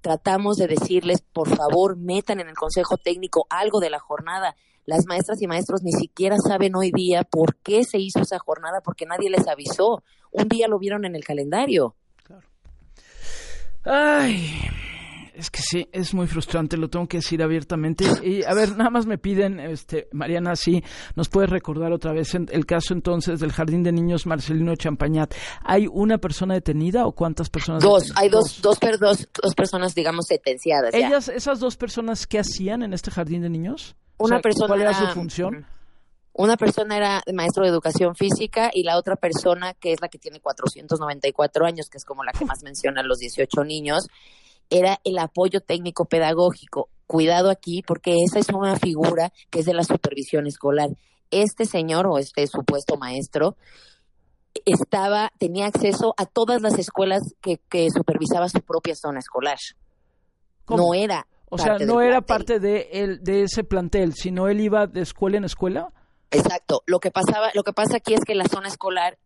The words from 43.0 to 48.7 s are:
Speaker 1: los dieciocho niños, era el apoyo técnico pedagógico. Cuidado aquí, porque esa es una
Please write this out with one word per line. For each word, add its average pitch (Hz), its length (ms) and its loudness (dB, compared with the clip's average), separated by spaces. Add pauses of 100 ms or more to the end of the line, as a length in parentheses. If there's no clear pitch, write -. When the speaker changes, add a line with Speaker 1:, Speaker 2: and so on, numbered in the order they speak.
Speaker 1:
los 127 160 0
dieciocho 135 460 -2
niños, 151 420 -2 (640)
era 185 340 4
el 185 140 -2
apoyo 180 420 0
técnico 175 460 -4
pedagógico. 165 840 2 (180)
Cuidado 170 440 4
aquí, 180 360 -4
porque 170 300 0 (100)
esa - 120 2
es 202 100 2
una 196 280 0